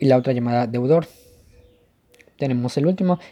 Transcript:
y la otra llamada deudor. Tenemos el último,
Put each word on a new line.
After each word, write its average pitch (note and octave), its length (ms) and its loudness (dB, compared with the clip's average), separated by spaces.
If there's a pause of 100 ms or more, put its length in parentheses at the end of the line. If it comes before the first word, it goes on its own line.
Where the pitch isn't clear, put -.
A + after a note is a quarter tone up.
y C#3+ 60 0
la C3 100 6
otra B2+ 160 0
llamada A#2+ 340 -2
deudor. B2+ 400 0 (1300)
Tenemos B2 400 -4
el C#3+ 100 0
último, F3+ 340 0 (120)